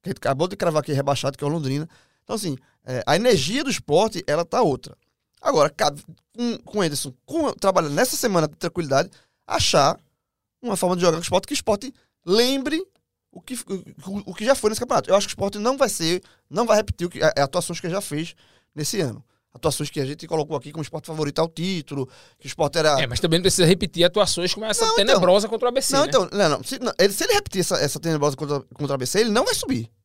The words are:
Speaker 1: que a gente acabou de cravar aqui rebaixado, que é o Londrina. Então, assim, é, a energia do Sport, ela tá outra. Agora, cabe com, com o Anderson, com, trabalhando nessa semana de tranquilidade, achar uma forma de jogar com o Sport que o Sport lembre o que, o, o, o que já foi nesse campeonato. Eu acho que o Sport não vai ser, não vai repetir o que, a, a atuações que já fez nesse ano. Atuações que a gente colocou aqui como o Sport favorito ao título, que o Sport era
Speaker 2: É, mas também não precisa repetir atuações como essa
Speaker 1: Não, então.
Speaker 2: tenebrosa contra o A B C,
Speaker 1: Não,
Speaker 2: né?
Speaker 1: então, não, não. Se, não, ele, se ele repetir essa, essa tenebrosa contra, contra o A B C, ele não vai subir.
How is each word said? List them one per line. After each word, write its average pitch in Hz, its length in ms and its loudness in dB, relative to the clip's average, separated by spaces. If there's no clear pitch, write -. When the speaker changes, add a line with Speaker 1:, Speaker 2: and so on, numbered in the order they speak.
Speaker 1:
que 180 60 -10
a - 20 -6
gente - 60 -6
acabou 139 300 0
de 196 80 -8
cravar 160 260 0
aqui 151 120 -6
rebaixado, 139 440 -2
que - 60 -8
é 143 40 -2
o - 20 0
Londrina. 151 380 -4
Então, 214 120 -6
assim, 180 220 -6
é, 127 200 -6
a 147 100 2
energia 208 480 2
do 269 60 -2
Sport, 196 560 0
ela 156 200 0
tá 220 160 0
outra. 151 340 -2
Agora, 156 280 4
cabe 147 320 -2
com, 240 240 -4
com - 200 -8
o - 20 2
Anderson, 143 320 -4
com, 302 280 -2
trabalhando 175 400 0
nessa 240 220 2
semana 180 320 2
de 147 80 -10
tranquilidade, 165 540 -2
achar - 540 2
uma 226 140 -4
forma 180 200 0
de 175 60 -2
jogar 165 160 4
com 170 40 -8
o - 20 -10
Sport 185 220 0
que - 80 -8
o - 20 -4
Sport 214 340 -2
lembre 269 580 0
o 185 100 -20
que, - 120 -14
o, - 580 -12
o, 202 200 -8
o - 20 -12
que 208 120 -8
já 262 100 4
foi 214 160 0
nesse 220 80 -6
campeonato. 247 300 0
Eu 185 60 6
acho 202 120 2
que - 60 -12
o - 20 -10
Sport 202 200 -4
não 240 220 0
vai 254 120 2
ser, 170 320 -2
não 208 160 0
vai 220 120 6
repetir 202 280 -2
o 170 40 -6
que, - 120 -6
a, 156 160 4
a 143 60 4
atuações 170 360 -4
que 180 100 -8
já 190 120 -4
fez 156 320 -8
nesse 151 280 -4
ano. 113 220 -4
Atuações 147 360 -2
que 156 100 -8
a 135 60 -2
gente 147 220 -10
colocou 156 280 -2
aqui 147 160 -8
como 160 80 -10
o 151 40 -6
Sport 156 220 -10
favorito 156 340 -4
ao 165 100 0
título, 156 580 -6
que - 60 -20
o - 20 -12
Sport 143 300 -2
era 151 240 4
Speaker 2:
É, 131 60 0
mas 120 120 -4
também 165 180 2
não 185 40 2
precisa 180 240 4
repetir 170 400 4
atuações 180 480 2
como 220 120 -8
essa 220 200 0
Speaker 1:
Não, 440 80 2
então. 208 120 4
Speaker 2:
tenebrosa 202 440 4
contra 226 160 -4
o - 20 4
A 240 60 2
B 269 80 0
C, - 120 -2
Speaker 1:
Não, 277 100 4
Speaker 2:
né? 320 40 2
Speaker 1:
então, 196 240 2
não, 196 180 2
não. 123 140 -2
Se, - 160 -8
não, 240 180 -4
ele, 202 140 4
se 320 140 -4
ele 466 80 2
repetir 403 260 0
essa, 175 160 0
essa 143 240 -2
tenebrosa 147 380 0
contra, 143 240 -4
contra 143 200 -4
o - 0 -
A 135 40 -2
B 127 80 -4
C, 190 140 0
ele 233 100 2
não 220 140 2
vai 466 100 -2
subir. 120 380 -4